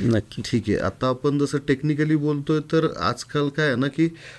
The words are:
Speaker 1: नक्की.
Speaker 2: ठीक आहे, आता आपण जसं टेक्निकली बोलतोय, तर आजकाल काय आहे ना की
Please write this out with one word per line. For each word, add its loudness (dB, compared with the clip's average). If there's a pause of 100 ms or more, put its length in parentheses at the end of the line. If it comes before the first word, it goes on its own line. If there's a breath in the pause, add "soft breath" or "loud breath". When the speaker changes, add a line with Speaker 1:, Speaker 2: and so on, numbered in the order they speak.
Speaker 1:
नक्की. 0
Speaker 2:
ठीक 0
आहे, 2
आता -2
आपण 0
जसं 0 (100)
टेक्निकली 2
बोलतोय, 0
तर 2 (120)
आजकाल -2
काय 0
आहे 2
ना 2
की 0 (300 loud breath)